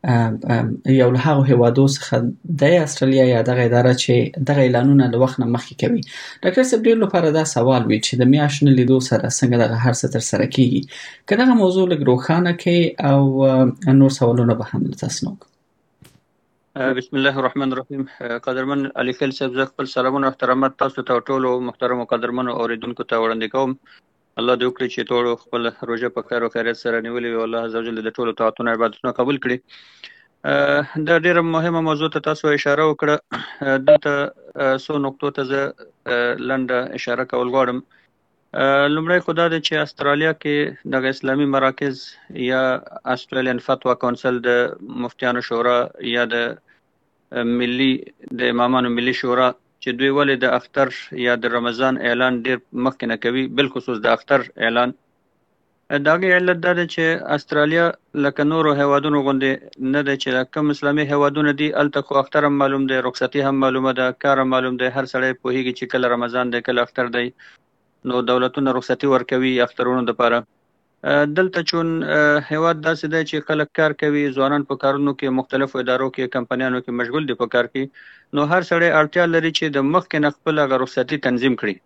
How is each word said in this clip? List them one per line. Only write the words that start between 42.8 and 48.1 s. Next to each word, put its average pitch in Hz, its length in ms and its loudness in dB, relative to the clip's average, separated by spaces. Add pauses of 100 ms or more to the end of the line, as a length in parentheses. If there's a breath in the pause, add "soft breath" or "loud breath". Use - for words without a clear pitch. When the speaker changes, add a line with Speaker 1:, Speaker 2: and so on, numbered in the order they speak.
Speaker 2:
استرالین 127 540 -4
فتوا 127 340 -2
کونسل 123 460 -2
د 123 420 0
مفتیانو 123 600 -6
شورا 120 400 0 (180)
یا 120 260 -2
د، 117 100 -6
اه، - 1080 -8
ملي، 123 500 0 (380)